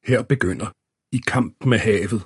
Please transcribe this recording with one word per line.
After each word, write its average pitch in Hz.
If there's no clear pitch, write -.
Her 123
begynder 107
I 131
kamp -
med 117
havet 101